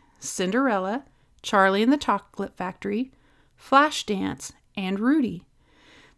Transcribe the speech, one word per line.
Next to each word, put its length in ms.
Cinderella, 840
Charlie 400
and 100
the 40
Chocolate 600
Factory, 540
Flashdance, 960
and 240
Rudy. 460